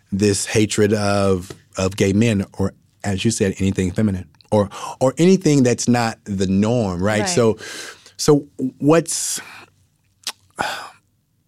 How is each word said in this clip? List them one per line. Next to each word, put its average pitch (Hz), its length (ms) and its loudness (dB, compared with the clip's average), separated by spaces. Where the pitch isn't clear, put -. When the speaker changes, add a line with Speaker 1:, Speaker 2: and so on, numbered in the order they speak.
Speaker 1:
this 98 360 0
hatred 110 480 2
of, 101 580 0
of 95 200 -2
gay 98 180 2
men, 104 320 2
or, 95 140 -2
as 95 200 -4
you 117 80 0
said, 98 280 -2
anything 95 320 -2
feminine, 95 360 -2
or, 101 200 2
or 131 200 2
anything 165 440 4
that's 120 240 0
not 120 380 0
the 98 220 -2
norm, 98 560 0
right? 107 200 0
Speaker 2:
Right. 98 60 -4
Speaker 1:
So, 113 300 2
so 147 320 2
what's, - 640 0